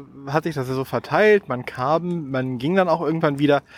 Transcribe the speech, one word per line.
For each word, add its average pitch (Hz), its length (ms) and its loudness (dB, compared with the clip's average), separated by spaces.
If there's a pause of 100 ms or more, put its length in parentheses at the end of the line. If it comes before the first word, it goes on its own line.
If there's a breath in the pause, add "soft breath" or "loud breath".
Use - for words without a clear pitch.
(280)
hat 151 180 0
sich 160 100 -6
das 131 120 -4
ja 131 60 -4
so 131 120 -2
verteilt. 196 640 2
Man 127 160 -6
kam, 160 680 -2
man 131 260 -2
ging 147 180 0
dann 190 140 4
auch 160 120 0
irgendwann 151 380 0
wieder. 143 220 4 (160 loud breath)